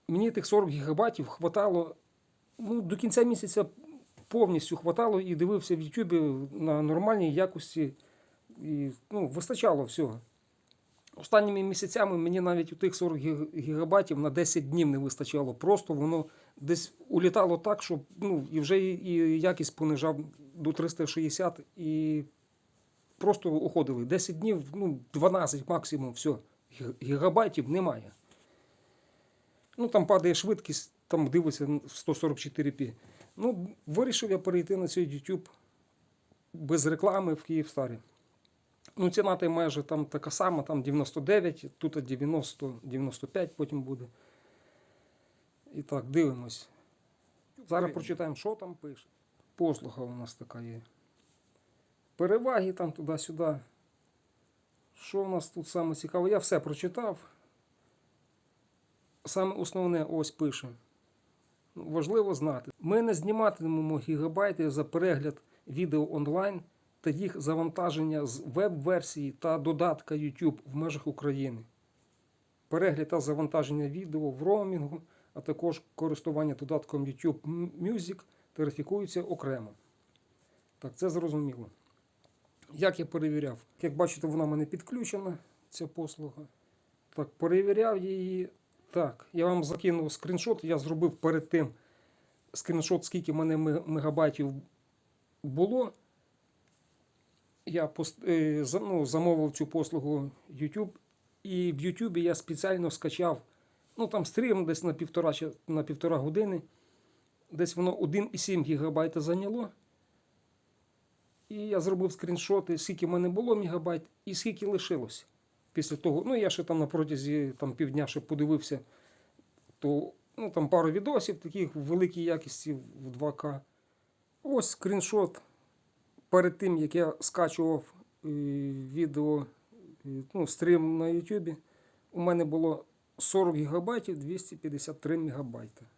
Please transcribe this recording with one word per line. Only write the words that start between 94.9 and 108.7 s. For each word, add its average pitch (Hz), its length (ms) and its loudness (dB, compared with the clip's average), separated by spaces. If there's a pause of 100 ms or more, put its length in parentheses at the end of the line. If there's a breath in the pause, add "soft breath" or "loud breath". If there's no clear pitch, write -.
було. 196 500 2 (1800)
Я 160 180 0
пост-, - 420 -6
е, 156 360 2
за-, 143 160 -2
ну, 185 260 0
замовив 156 460 4
цю 147 140 -2
послугу 147 640 -2 (200)
YouTube, 151 380 -4 (540)
і 180 300 0
в 143 40 -4
YouTube 180 420 -2
я 170 160 4
спеціально 170 560 -2
скачав, 165 520 -2 (540 soft breath)
ну, 226 100 -2
там 190 180 0
стрім 214 400 2
десь 160 200 -2
на 160 100 2
півтора 160 380 0
ча-, 151 200 -4 (140)
на 156 160 0
півтора 160 340 0
години, 165 460 0 (920 soft breath)
десь 170 240 -2
воно 180 180 2
один 190 380 0
і 180 60 -6
сім 175 260 0
гігабайта 156 560 0